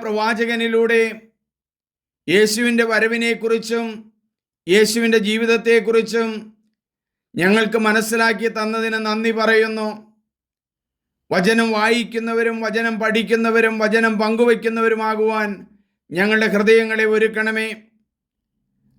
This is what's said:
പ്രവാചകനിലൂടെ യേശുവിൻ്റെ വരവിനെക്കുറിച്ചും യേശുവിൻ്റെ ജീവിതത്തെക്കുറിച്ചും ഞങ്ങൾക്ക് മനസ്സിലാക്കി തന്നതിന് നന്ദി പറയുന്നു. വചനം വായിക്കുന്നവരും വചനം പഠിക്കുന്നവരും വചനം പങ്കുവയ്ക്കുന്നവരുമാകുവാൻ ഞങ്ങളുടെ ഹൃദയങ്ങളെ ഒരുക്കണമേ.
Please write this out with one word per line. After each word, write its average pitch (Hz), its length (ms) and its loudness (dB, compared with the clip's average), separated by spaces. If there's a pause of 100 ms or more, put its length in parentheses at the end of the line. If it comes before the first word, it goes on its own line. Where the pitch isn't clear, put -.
പ്രവാചകനിലൂടെ 226 1000 0 (1300)
യേശുവിൻ്റെ 220 560 2
വരവിനെക്കുറിച്ചും 226 1000 -2 (800)
യേശുവിൻ്റെ 220 540 2
ജീവിതത്തെക്കുറിച്ചും 226 1080 0 (1040)
ഞങ്ങൾക്ക് 214 460 2
മനസ്സിലാക്കി 220 720 0
തന്നതിന് 220 500 -4
നന്ദി 220 320 -2
പറയുന്നു. 220 560 0 (1400)
വചനം 220 420 2
വായിക്കുന്നവരും 226 880 -2
വചനം 226 380 -2
പഠിക്കുന്നവരും 226 800 0
വചനം 220 400 2
പങ്കുവയ്ക്കുന്നവരുമാകുവാൻ 220 1300 0 (600)
ഞങ്ങളുടെ 214 440 0
ഹൃദയങ്ങളെ 220 520 2
ഒരുക്കണമേ. 220 600 0 (1300)